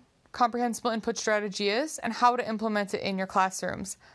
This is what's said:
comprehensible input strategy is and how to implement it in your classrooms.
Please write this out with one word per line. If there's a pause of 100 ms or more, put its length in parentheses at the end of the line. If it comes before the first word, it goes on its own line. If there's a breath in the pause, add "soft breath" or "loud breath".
(320)
comprehensible
input
strategy
is
and
how
to
implement
it
in
your
classrooms. (180 loud breath)